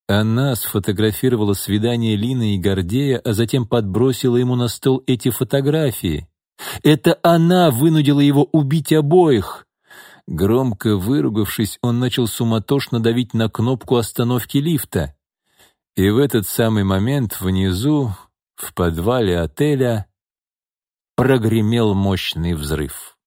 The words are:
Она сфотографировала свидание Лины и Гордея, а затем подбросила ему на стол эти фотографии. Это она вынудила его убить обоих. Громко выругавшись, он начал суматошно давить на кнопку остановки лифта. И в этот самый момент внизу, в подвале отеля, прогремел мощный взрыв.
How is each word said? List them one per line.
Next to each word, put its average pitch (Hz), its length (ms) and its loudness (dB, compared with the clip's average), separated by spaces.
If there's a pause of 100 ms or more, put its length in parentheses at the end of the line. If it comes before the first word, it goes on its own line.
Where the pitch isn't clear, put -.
Она 113 460 0
сфотографировала 107 960 -2
свидание 110 640 0
Лины 113 380 -2
и 95 40 -2
Гордея, 98 600 -2
а 113 160 -4
затем 117 320 0
подбросила 120 720 0
ему 123 180 0
на 120 120 -2
стол - 380 -2
эти 127 220 0
фотографии. 135 960 -2 (560)
Это 151 400 4
она 170 480 4
вынудила 143 500 2
его 143 240 4
убить 151 500 0
обоих. 151 720 2 (600)
Громко 107 720 0
выругавшись, 110 840 -2
он 120 160 0
начал 123 280 0
суматошно 117 720 -2
давить 117 340 0
на 113 160 0
кнопку 123 460 -2
остановки 120 600 -2
лифта. 139 580 -2 (800)
И 95 140 2
в 104 80 2
этот 120 300 2
самый 110 380 0
момент 104 560 -2
внизу, 95 720 0 (440)
в - 160 -14
подвале 90 680 0
отеля, 123 680 -2 (1080)
прогремел 113 800 2
мощный 90 600 -2
взрыв. 73 720 -8